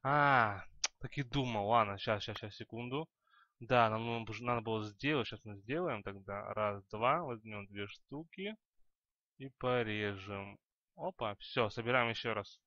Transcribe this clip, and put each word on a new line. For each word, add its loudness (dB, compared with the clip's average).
А, 6
так -6
и -2
думал. 0
Ладно, 4
щас, 0
щас, -8
щас, -10
секунду. -6
Да, 6
нам 0
ну-, -2
надо 2
было 0
сделать. 0
Щас -10
мы -12
сделаем -2
тогда. -8
Раз, 0
два. 2
Возьмём -8
две -6
штуки. -10
И -10
порежем. -2
Опа, -6
всё, 0
собираем 2
ещё -4
раз. -6